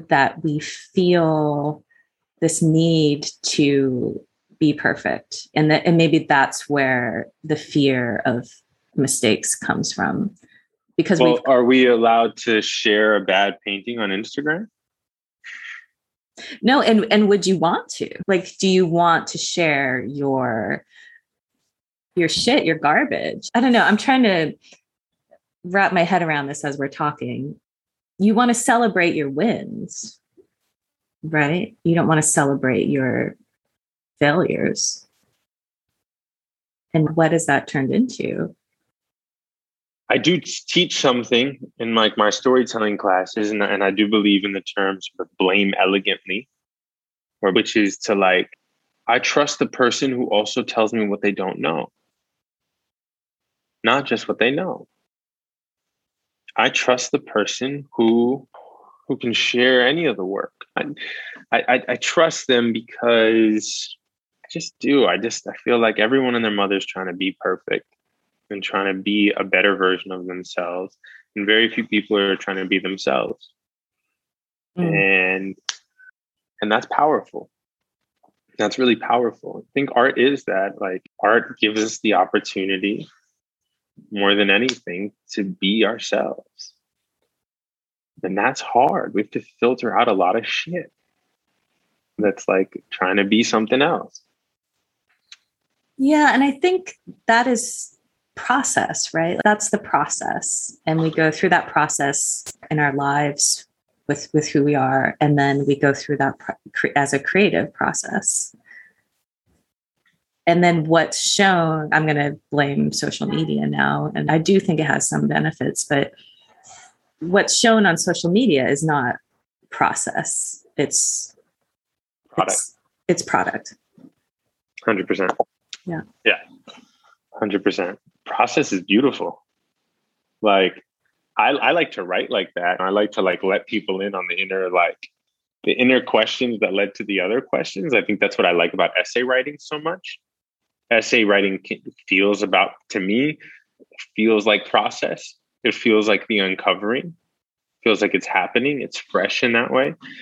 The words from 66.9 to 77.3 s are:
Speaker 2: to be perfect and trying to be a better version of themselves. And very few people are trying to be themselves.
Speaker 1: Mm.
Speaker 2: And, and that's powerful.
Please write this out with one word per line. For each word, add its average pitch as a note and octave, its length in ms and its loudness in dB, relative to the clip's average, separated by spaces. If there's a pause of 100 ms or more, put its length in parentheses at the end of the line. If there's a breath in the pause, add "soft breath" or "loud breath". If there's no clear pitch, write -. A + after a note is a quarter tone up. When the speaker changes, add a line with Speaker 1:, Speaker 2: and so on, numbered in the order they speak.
Speaker 2:
to F2+ 60 -6
be F#2 260 -4
perfect - 480 -4 (640)
and G2 120 -10
trying G2 340 -2
to F#2+ 60 -8
be G2+ 340 2
a - 80 -4
better F#2+ 320 2
version F#2 360 -2
of F#2 160 -10
themselves. F2+ 680 -8 (400 loud breath)
And G2+ 120 -4
very A2+ 260 2
few A2+ 140 -4
people G#2 300 0
are G2 180 2
trying F#2+ 220 -6
to F#2+ 80 -6
be F#2+ 120 0
themselves. F2 720 -4 (1300)
Speaker 1:
Mm. G2 580 2
Speaker 2:
And, F#2+ 200 -6 (1080 loud breath)
and G#2+ 100 -2
that's A2 200 2
powerful. - 580 -2 (1120)